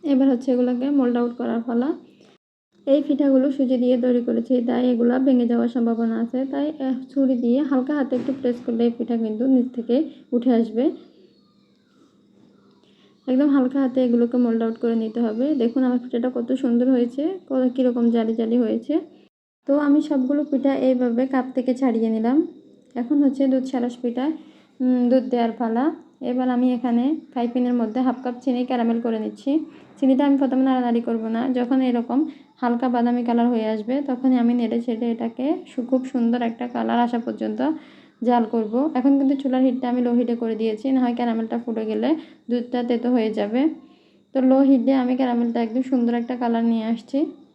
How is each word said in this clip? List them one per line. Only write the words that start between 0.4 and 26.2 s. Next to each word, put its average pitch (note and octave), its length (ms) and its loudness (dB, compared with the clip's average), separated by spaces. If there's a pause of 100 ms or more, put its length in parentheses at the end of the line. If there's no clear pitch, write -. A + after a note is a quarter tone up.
এগুলোকে B3 380 0
মোল্ড B3 260 2
আউট A#3+ 200 0
করার A#3 260 -4
পালা। A#3+ 260 -2 (960)
এই C#4 160 6
পিঠাগুলো C#4 500 2
সুজি C4 240 0
দিয়ে B3 260 2
তৈরি B3 220 2
করেছি, A#3 300 0 (120)
তাই B3 200 0
এগুলা A#3+ 320 2
ভেঙে B3+ 280 4
যাওয়ার A#3 280 0
সম্ভাবনা A#3 460 0
আছে। A#3 260 -4
তাই, C#4 220 -4
আহ, C4+ 280 -4 (140)
ছুরি C4+ 240 0
দিয়ে A#3+ 280 2
হালকা C4+ 320 0
হাতে C#4+ 220 -2
একটু B3 160 -4
প্রেস B3 240 -2 (100)
করলে A#3 180 -2
এই A#3+ 60 4
পিঠা A#3 260 -4
কিন্তু A3 300 -2
নিচ C4 280 4
থেকে A#3 220 -2 (360)
উঠে B3 200 2
আসবে। A3+ 320 0 (2500)
একদম C4 220 2
হালকা C4+ 320 2
হাতে C4 240 0
এগুলোকে A#3+ 320 2
মোল্ড A#3 260 2
আউট A3+ 160 -2
করে A#3 180 0
নিতে A3 240 -4
হবে। A3+ 340 -2
দেখুন A#3+ 300 0
আমার B3 140 2
পিঠাটা B3 360 -4
কত A#3+ 180 -6
সুন্দর B3 380 0
হয়েছে, B3 320 0 (260)
ক-, C4 260 0
কীরকম B3 360 0
জালি A3+ 240 0
জালি A3+ 220 -2
হয়েছে। A#3 380 0 (720)
তো C#4 120 0
আমি D4 240 4
সবগুলো C#4+ 420 0
পিঠা C#4 300 0
এইভাবে B3+ 520 0
কাপ C4 280 -2
থেকে B3+ 200 -2
ছাড়িয়ে A3+ 360 0
নিলাম। A3 260 0 (580)
এখন B3 280 -2
হচ্ছে C4+ 240 2
দুধ C4 180 2
সারস B3 320 -4
পিঠা, B3 300 -4 (540)
উম, B3+ 280 2
দুধ B3+ 160 4
দেওয়ার A#3 280 0
পালা। A3+ 320 -2 (360)